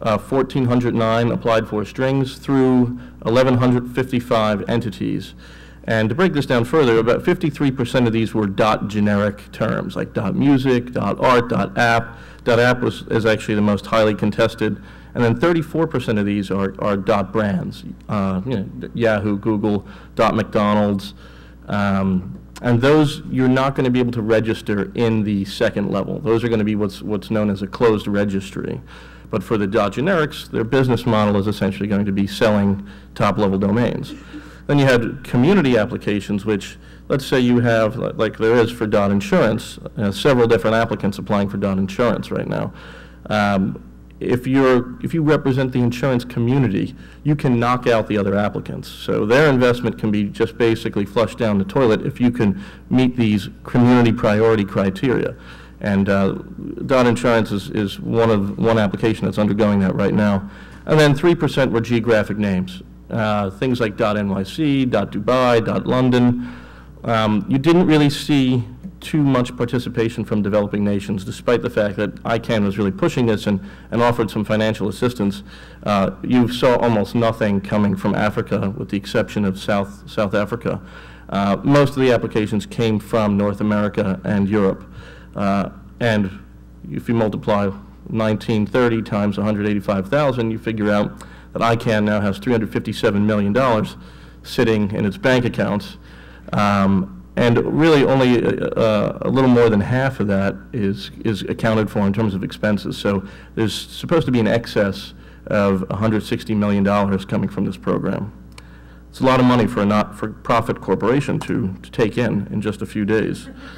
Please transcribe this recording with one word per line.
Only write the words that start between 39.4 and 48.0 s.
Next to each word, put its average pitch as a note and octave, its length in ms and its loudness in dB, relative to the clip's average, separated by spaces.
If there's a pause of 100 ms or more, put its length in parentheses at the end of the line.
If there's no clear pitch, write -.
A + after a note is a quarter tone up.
uh, G#2 140 0
several B2 360 4
different A2 280 4
applicants G#2+ 420 0
applying G2+ 300 0
for G2 100 -6
dot G2 200 0
insurance G2 540 -2
right - 160 -4
now. G#2 260 -4 (560)
Um, G2+ 560 0 (340)
if B2 260 -2
you're, C3 560 2
if C3+ 120 -6
you E3 80 0
represent C3+ 500 2
the B2+ 80 -2
insurance B2 460 0
community, A#2 680 0 (300)
you D3+ 120 2
can B2+ 240 0
knock B2 280 0
out A2+ 200 2